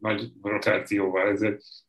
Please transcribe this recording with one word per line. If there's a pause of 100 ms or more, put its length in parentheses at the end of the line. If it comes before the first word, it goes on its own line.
nagy (100)
rotációval,
ez,
ez (280)